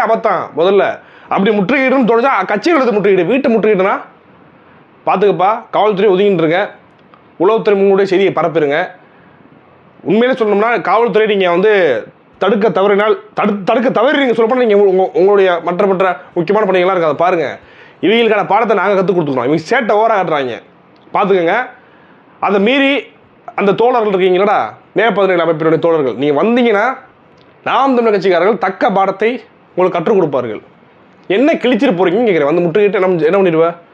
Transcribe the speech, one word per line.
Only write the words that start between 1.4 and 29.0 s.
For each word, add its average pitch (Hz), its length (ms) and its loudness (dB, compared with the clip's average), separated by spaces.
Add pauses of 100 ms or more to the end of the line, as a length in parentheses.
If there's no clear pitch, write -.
முற்றுகையிடுன்னு 262 480 0
தோணுச்சா 233 400 0
கட்சி 214 260 -2
அலுவலகத்தை 262 220 0
முற்றுகையிடு, 190 320 0
வீட்டை 247 300 0
முற்றுகையிடுனா 208 460 0 (1040)
பார்த்துக்கப்பா, 190 560 0 (100)
காவல்துறை 196 400 0
ஒதுங்கிட்டு 196 220 2
இருங்க, 165 360 0 (680)
உளவுத்துறை 214 360 0
முன்னுடைய 196 300 2
செய்தியை 190 280 0
பரப்பிடுங்க. 156 540 -2 (1120)
உண்மையிலே 247 380 0
சொல்லணும்னா 214 420 0
காவல்துறை 220 460 2
நீங்க 196 220 0
வந்து 175 540 2 (340)
தடுக்க 208 320 0
தவறினால், 202 500 0 (220)
தடு-, 208 220 -4
தடுக்க 233 260 0
தவறி 269 360 0
நீங்க 226 180 0
சொல்லப்போனா 247 220 0
நீங்க 208 120 2
உங்க, 190 360 2
உங்களுடைய 190 500 2
மற்ற 175 220 -2
மற்ற 190 340 0 (140)
முக்கியமான 196 380 0
பணிகள்லாம் 185 260 0
இருக்கு, 170 60 0
அதை 156 100 0
பாருங்க. 151 460 -2 (420)
இவங்களுக்கான 214 460 0
பாடத்தை 208 300 0
நாங்க 190 240 0
கத்துக் 180 140 -2
கொடுத்துக்கிறோம். 139 400 -2
இவங்க - 20 0 (120)
சேட்டை 226 280 0
ஓவரா 220 220 0
காட்டுறாங்க, 143 420 -4 (520)
பார்த்துக்கோங்க. 185 420 0 (840)
அதை 196 200 -2
மீறி 269 440 0 (520)
அந்த 196 160 0
தோழர்கள் 226 420 0
இருக்கீங்களடா, 180 600 0 (240)
மே 202 80 2 (120)
பதினேழு 190 260 0
அமைப்பினுடைய 160 420 0
தோழர்கள், 151 340 0
நீங்க 147 220 0
வந்தீங்கன்னா 226 440 0 (840)
நாம் 254 280 0
தமிழர் 226 180 0
கட்சிக்காரர்கள் 185 500 0
தக்க 196 320 -2
பாடத்தை 196 320 -2 (460)